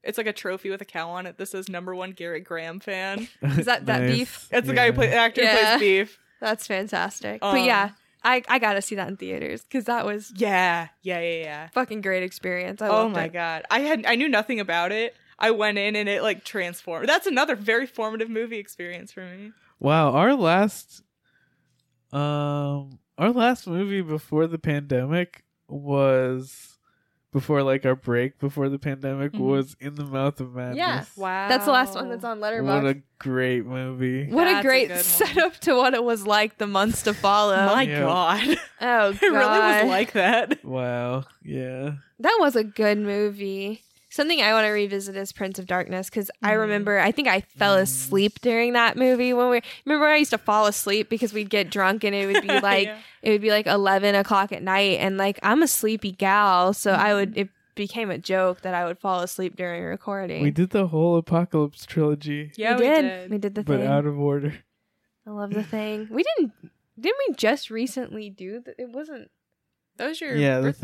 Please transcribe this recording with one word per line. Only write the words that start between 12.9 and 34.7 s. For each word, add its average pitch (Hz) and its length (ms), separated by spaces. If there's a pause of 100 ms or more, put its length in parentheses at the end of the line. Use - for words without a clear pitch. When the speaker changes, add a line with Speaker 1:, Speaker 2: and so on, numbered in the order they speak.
Speaker 2:
loved 220 120
Speaker 1:
my 165 100
Speaker 2:
it. 165 80
Speaker 1:
God. 165 380
I 233 80
had, 285 260
I 233 100
knew 277 120
nothing 220 320
about 175 320
it. 220 240 (240)
I 226 120
went 208 260
in 208 180
and 208 140
it, 202 120
like, 202 220
transformed. 175 640
That's 349 200
another 269 280
very 220 320
formative 220 420
movie 226 280
experience 180 560
for 190 80
me. 190 320 (260)
Speaker 3:
Wow, 147 320
our 190 240
last, 196 680 (1080)
um, 143 880 (180)
our 208 140
last 240 360
movie 190 340
before 156 460
the 165 120
pandemic 143 840 (240)
was, 135 1080 (540)
before, 139 320
like, 135 220
our 131 100
break 123 440
before 139 300
the 139 80
pandemic 139 540
Speaker 1:
Mm-hmm. 131 120
Speaker 3:
was 135 360
In 143 160
the 147 100
Mouth 139 340
of 127 140
Madness. 123 240
Speaker 2:
Yeah. 339 260 (140)
Speaker 1:
Wow. 190 320
Speaker 2:
That's 262 160
the 294 60
last 262 240
one 262 140
that's 233 140
on 226 160
Letterboxd. 208 260 (180)
Speaker 3:
What - 20
a 139 160 (160)
great 127 480
movie. 131 600
Speaker 2:
What 277 180
Speaker 1:
That's 381 120
Speaker 2:
a - 20
Speaker 1:
a - 40
Speaker 2:
great 262 260